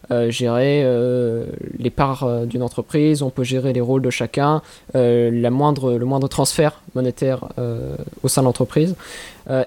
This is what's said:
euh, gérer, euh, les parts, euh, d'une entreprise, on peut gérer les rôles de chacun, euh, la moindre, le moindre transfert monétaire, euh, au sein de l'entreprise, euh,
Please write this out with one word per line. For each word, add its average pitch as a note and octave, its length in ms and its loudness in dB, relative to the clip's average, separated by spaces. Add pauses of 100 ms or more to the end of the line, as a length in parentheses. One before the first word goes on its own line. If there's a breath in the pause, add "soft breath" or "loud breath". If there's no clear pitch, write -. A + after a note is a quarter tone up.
(120)
euh, A#2+ 180 2
gérer, B2 560 2
euh, B2 600 0 (320)
les B2 120 -2
parts, C3+ 340 -2
euh, A#2+ 220 0
d'une A#2+ 180 -4
entreprise, D3 580 0
on C3+ 100 -2
peut C3 120 -2
gérer B2+ 300 0
les B2 80 0
rôles C3 200 2
de B2+ 80 0
chacun, C#3+ 520 0 (340 loud breath)
euh, A#2+ 340 4
la A#2 200 2
moindre, C3 480 2
le A#2+ 80 -2
moindre C3+ 240 0
transfert - 520 0 (140)
monétaire, B2+ 480 -2 (160)
euh, B2 360 -6 (260)
au C3+ 80 0
sein C#3 140 2
de - 20 4
l'entreprise, D3 500 2 (540 loud breath)
euh, C3 180 0